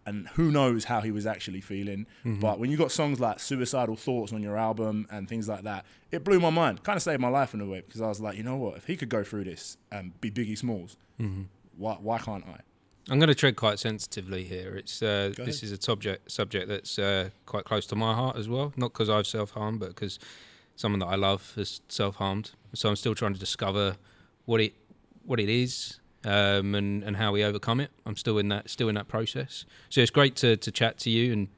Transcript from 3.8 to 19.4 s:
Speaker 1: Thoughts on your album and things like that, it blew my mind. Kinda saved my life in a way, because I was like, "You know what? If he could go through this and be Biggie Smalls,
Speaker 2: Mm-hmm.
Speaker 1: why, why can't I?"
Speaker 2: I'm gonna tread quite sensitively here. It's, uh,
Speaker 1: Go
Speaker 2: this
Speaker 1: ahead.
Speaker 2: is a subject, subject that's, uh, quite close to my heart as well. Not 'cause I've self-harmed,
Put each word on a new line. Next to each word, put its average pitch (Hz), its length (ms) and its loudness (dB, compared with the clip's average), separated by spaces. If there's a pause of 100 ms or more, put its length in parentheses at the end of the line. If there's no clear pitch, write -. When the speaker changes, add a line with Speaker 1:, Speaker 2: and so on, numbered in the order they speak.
Speaker 1:
Thoughts 113 360 -4
on 110 100 -4
your 104 140 -4
album 110 540 0
and 101 180 -10
things 113 200 -4
like 104 160 -6
that, 101 200 -6 (280)
it 135 120 -4
blew 196 160 6
my 170 100 6
mind. 156 340 2
Kinda 202 160 0
saved 147 200 0
my 123 80 2
life 135 240 2
in 107 80 -6
a 101 60 -4
way, 92 180 -6
because - 160 -12
I 113 60 0
was 104 140 -4
like, 104 180 -6
"You 110 60 -8
know 127 120 -4
what? 113 200 -4
If 85 100 -18
he 185 100 -2
could 135 120 -6
go 107 160 0
through 101 200 -4
this - 320 -10 (140)
and 92 300 -10
be 117 100 -4
Biggie 107 260 -4
Smalls, 107 400 -6 (240)
Speaker 2:
Mm-hmm. 98 220 -4 (340)
Speaker 1:
why, 104 240 -4
why 110 180 -2
can't 101 280 -8
I?" 90 140 -16 (500)
Speaker 2:
I'm 135 80 4
gonna 156 160 8
tread 131 220 4
quite 104 220 2
sensitively 95 640 -4
here. 92 320 -8
It's, - 260 -8
uh, 101 340 2
Speaker 1:
Go 123 80 -8
Speaker 2:
this 127 180 -4
Speaker 1:
ahead. 104 100 -6
Speaker 2:
is 98 60 -6
a - 40 -8
subject, 104 480 -2
subject 98 380 -2
that's, - 300 -6
uh, 98 300 2 (160)
quite 104 200 -6
close 107 240 0
to 104 80 -4
my 110 180 2
heart 127 220 0
as 110 120 -6
well. 135 280 -2
Not 127 180 -2
'cause 110 160 2
I've 107 160 4
self-harmed, 107 540 -4